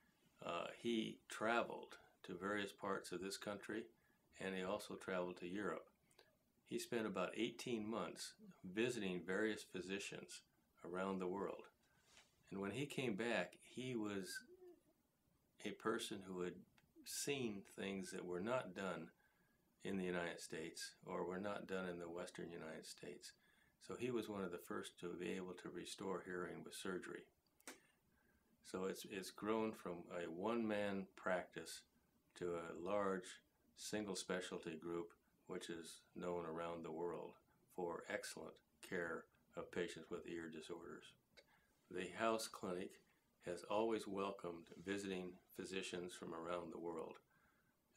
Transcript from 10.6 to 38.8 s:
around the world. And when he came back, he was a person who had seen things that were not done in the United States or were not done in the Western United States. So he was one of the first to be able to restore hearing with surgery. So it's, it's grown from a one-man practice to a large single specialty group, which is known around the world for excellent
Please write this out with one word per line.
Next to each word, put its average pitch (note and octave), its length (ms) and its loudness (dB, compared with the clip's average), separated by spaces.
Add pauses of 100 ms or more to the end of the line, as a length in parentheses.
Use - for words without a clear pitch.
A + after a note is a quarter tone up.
around F#2 340 2
the F2+ 80 2
world. F#2 440 0 (800)
And G2 100 -2
when G2+ 120 2
he C3+ 120 2
came B2 320 2
back, G#2+ 460 4
he B2+ 340 -2
was G2+ 440 0 (1200)
a G#2 60 0
person A2 560 0
who F#2 160 -2
had F2 140 -2 (460)
seen A#2+ 600 0 (120)
things G2 360 0
that F#2 160 -4
were F2+ 120 0
not G#2 360 2
done F2 360 -2 (720)
in G2 120 2
the F#2 80 4
United F2 340 2
States - 580 -4 (100)
or F#2 180 0
were F#2 160 0
not G2+ 260 0
done F#2 220 0
in F2 100 -2
the E2+ 120 -4
Western F2 400 -6
United D#2+ 340 -8
States. - 480 -10 (480)
So - 160 -4
he B2 140 0
was A2+ 180 2
one G2 160 0
of F2 80 0
the F2 60 -2
first - 420 -4
to F2 180 -2
be F#2 120 0
able F#2 240 -2
to - 160 -6
restore F2+ 560 -2
hearing E2+ 360 -2
with - 120 -10
surgery. F2+ 500 -2 (1400)
So F#2+ 180 2
it's, F#2 220 0
it's F#2+ 220 -4
grown A2 400 4
from F2+ 280 -4 (120)
a F2 180 0
one-man G#2 840 2
practice - 680 0 (520)
to F2 220 2
a E2 280 -4
large F#2+ 380 6 (540)
single G#2 400 0
specialty F2+ 580 0
group, E2+ 380 -2 (340)
which F2+ 240 -4
is E2 300 -6 (160)
known F2 280 2
around E2+ 400 -2
the D#2+ 60 -2
world E2 440 0 (420)
for E2+ 260 0 (100)
excellent F2 420 -2 (280)